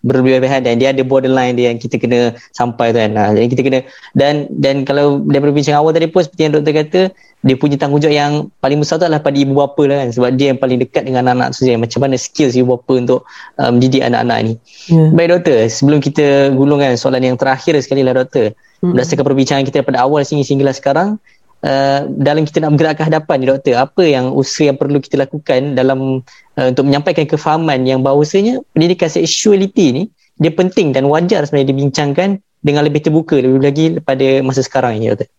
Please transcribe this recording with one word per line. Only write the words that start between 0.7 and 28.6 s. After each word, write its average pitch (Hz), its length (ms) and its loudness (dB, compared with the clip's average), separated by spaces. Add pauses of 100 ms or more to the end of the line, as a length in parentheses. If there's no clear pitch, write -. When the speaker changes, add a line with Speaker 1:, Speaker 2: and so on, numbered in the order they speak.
Speaker 1:
dia 135 160 2
ada 135 80 -2
borderline 127 560 0
dia 123 160 0
yang 113 80 -6
kita 120 160 -6
kena 120 400 0 (160)
sampai 117 400 -2
tu 117 80 0
kan. 107 160 0
Ha, 107 160 2
jadi 110 160 2
kita 120 160 -2
kena, 131 140 0 (340)
dan, 143 400 0
dan 139 320 -2
kalau 143 400 0
daripada 143 320 2
bincang 147 240 2
awal 160 160 2
tadi 160 160 0
pun 185 80 2
seperti 160 240 -4
yang 151 160 0
doktor 151 160 -2
kata, 156 240 0 (440)
dia 131 160 2
punya 143 160 0
tanggungjawab 147 360 0
yang 147 200 0 (280)
paling 143 200 0
besar 156 160 -2
tu 170 80 0
adalah 156 160 0
pada 143 160 0
ibu 139 160 0
bapa 143 320 0
lah 139 200 0
kan, 123 80 -4
sebab 123 240 0
dia 135 160 2
yang 123 80 -2
paling 127 200 0
dekat 127 280 -4
dengan 127 160 0
anak-anak 123 280 0
tu - 80 -10
sendiri. 123 160 2
Macam 117 280 -4
mana 135 120 0
skills 127 400 -2
ibu 127 200 2
bapa - 200 -4
untuk, 123 240 0 (400)
uh, 127 120 0
mendidik 131 280 2
anak-anak 120 440 -2
ni. 113 80 -4 (360)
Speaker 2:
Ya. 165 240 4
Speaker 1:
Baik 170 160 2 (120)
doktor, 151 180 2 (100)
sebelum 143 320 2
kita 143 260 0 (300)
gulungkan 139 400 2
soalan 131 280 -2
yang 127 120 0
terakhir 135 440 -2
sekali 135 200 -2
lah 127 160 2
doktor, 127 360 -2
Speaker 2:
Mm-mm. - 440 -6
Speaker 1:
berdasarkan 147 320 -2
perbincangan 135 400 0
kita 135 160 -2
daripada 127 200 0
awal 143 200 0
sini 147 160 -4
sehinggalah 139 320 0
sekarang, 175 480 -2 (480)
uh, 139 400 0
dalam 147 400 0
kita 156 160 -2
nak 151 160 2
bergerak 156 160 0
ke 156 160 -4
hadapan 156 240 -2
ni 131 160 -2
doktor, 135 240 0
apa 131 320 0
yang 127 240 0
usaha 139 400 0
yang 135 80 -4
perlu 143 240 -2
kita 143 160 -4
lakukan 135 560 -2
dalam, 131 480 -2 (320)
uh, 131 160 0
untuk 135 160 0
menyampaikan 147 400 0
kefahaman 151 560 -2
yang 131 160 0
bahawasanya 151 720 0